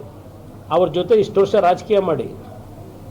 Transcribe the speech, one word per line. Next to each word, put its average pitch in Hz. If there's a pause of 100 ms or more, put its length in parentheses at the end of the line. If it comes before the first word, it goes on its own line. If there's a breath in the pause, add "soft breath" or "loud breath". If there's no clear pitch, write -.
(760)
ಅವ್ರ 180 (120)
ಜೊತೆ 180 (100)
ಇಷ್ಟು -
ವರ್ಷ 196 (120)
ರಾಜಕೀಯ 196
ಮಾಡಿ 139 (840)